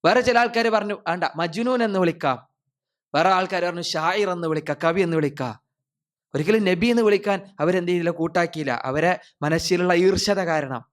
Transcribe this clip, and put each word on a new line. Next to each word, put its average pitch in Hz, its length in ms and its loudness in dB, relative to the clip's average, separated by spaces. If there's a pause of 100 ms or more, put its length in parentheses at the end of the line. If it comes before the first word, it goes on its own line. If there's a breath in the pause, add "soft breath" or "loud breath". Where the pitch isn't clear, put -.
വേറെ 208 160 4
ചില 233 180 2
ആൾക്കാർ 233 300 2
പറഞ്ഞു, 208 260 0
"വേണ്ട, 175 300 -4 (120)
മജ്നൂൻ" 233 460 -2
എന്ന് 202 160 0
വിളിക്കാം, 165 500 0 (640)
വേറെ 165 140 4
ആൾക്കാർ 185 360 0
പറഞ്ഞു, 175 180 -4
"ഷായിർ" 185 480 -2
എന്ന് 170 180 -4
വിളിക്കാം, 156 360 -4
കവി 170 160 2
എന്ന് 170 160 0
വിളിക്കാം. 139 440 -4 (760)
ഒരിക്കലും 202 300 2
നബി 180 220 0
എന്ന് 240 160 2
വിളിക്കാൻ 202 580 0
അവരെന്ത് 175 300 0
ചെയ്തില്ല, 175 200 0
കൂട്ടാക്കിയില്ല. 165 760 -2
അവരെ 156 340 0 (240 loud breath)
മനസ്സിലുള്ള 170 520 0
ഈർഷ്യത 190 460 2
കാരണം. 147 520 -4